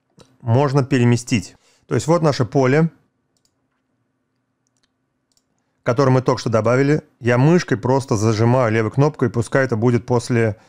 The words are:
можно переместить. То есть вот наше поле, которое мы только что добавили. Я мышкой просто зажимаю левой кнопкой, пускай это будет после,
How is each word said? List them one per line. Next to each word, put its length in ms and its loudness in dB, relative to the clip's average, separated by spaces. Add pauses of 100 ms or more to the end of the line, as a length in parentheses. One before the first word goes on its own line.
(400)
можно 440 0
переместить. 720 0 (300)
То 100 -4
есть 100 -4
вот 160 0
наше 220 0
поле, 460 0 (3000)
которое 300 0
мы 100 2
только 180 -2
что 100 -6
добавили. 520 0 (160)
Я 180 -2
мышкой 420 2
просто 380 -2
зажимаю 560 0
левой 200 -2
кнопкой, 360 0
пускай 360 -2
это 120 -4
будет 300 0
после, 500 -2 (120)